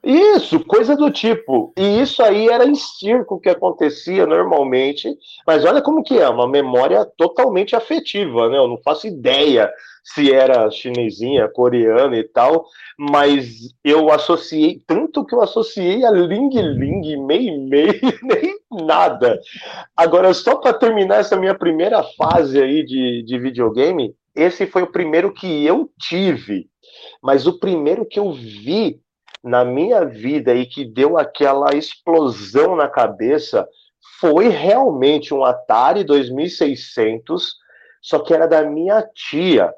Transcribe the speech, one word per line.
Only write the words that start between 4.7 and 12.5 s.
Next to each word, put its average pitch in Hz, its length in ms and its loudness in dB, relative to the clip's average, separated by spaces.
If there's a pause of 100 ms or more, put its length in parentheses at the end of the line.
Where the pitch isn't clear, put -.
Mas 151 180 2
olha 277 180 4
como 302 220 0
que 262 140 0
é, 151 100 4
uma 123 200 0
memória 139 560 2 (120)
totalmente 202 600 0
afetiva, 196 720 -2
né? 135 80 0
Eu 131 120 4
não 120 140 -6
faço - 260 -4
ideia 131 640 2 (340)
se 143 280 0
era 131 380 4
chinesinha, 120 760 -4
coreana 123 680 2
e 110 80 -2
tal, 147 400 0 (340)